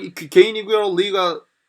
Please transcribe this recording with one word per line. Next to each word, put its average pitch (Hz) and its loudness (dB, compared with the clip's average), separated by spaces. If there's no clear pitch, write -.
그 160 -14
개인이고요, 208 2
리가 185 -2